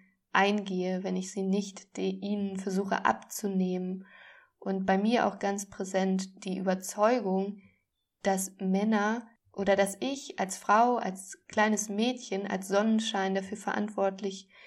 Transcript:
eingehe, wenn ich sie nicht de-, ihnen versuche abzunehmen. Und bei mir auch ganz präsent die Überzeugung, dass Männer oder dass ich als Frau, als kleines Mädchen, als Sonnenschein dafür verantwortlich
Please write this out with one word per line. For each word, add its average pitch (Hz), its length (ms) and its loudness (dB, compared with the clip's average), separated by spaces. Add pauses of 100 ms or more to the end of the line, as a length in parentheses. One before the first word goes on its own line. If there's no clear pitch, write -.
(340)
eingehe, 190 680 2
wenn 185 120 -2
ich 185 160 -6
sie 196 100 -6
nicht 190 540 -2
de-, 190 240 -2
ihnen 202 380 -4
versuche 196 480 -2
abzunehmen. 185 960 -2 (540)
Und 190 260 -4
bei 190 140 4
mir 220 280 4
auch 196 120 -2
ganz 202 320 -4
präsent 190 760 -2
die 185 140 -4
Überzeugung, 196 1040 0 (600)
dass 190 360 0
Männer 208 680 2 (260)
oder 196 220 2
dass 196 260 2
ich 269 380 -6
als 190 200 -4
Frau, 240 380 6
als - 420 -6 (100)
kleines 214 400 2
Mädchen, 208 580 -2
als 190 220 -4
Sonnenschein 202 680 2
dafür 196 220 -4
verantwortlich 196 920 -4 (160)